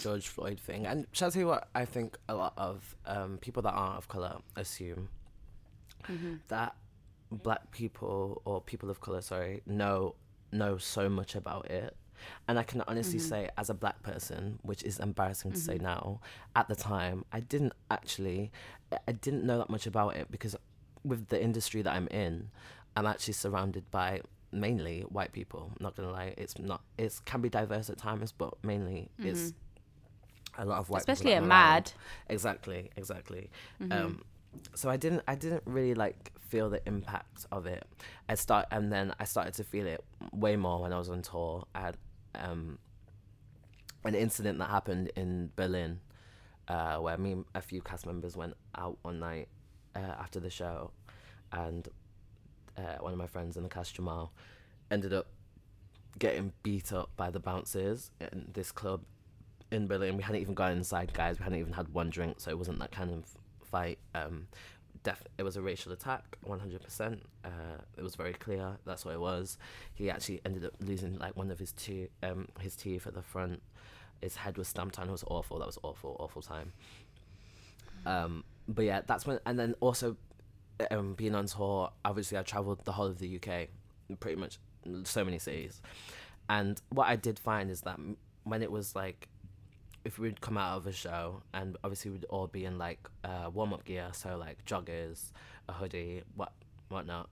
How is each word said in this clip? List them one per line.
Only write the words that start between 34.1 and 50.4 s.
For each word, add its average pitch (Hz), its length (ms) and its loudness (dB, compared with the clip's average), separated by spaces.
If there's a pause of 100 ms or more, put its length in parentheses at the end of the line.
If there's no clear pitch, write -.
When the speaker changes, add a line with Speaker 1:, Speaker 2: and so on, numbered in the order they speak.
Speaker 1:
so - 160 0
I 131 80 4
didn't, 160 300 4
I 135 80 2
didn't 160 300 0
really, 127 280 4
like, 110 460 2
feel 110 300 2
the 104 180 0
impact 101 640 -2
of 92 160 -2
it. 90 180 -4 (420)
I 110 80 2
start, 104 360 6
and 104 200 2
then 98 280 4
I 104 60 -2
started 90 300 0
to 110 100 -4
feel 101 200 -2
it 80 180 -2 (280)
way 104 240 4
more 90 260 4
when 87 120 0
I 90 40 2
was 90 120 -2
on 90 120 -2
tour. 85 540 -2
I 92 60 -4
had, 87 160 -4 (380)
um, 85 440 -4 (1300)
an 107 100 4
incident 104 440 4
that 90 100 0
happened 92 460 2
in 90 400 0
Berlin, 90 440 0 (680)
uh, 82 280 2
where 82 200 2
me 95 160 2
and 92 200 -4
a 95 80 -2
few 92 200 -6
cast - 240 -8
members 87 320 -4
went 85 180 -4 (200)
out 90 280 -2
one 85 160 -4
night, 82 300 -4 (460)
uh, - 40 -4
after 92 400 -4
the 90 100 -4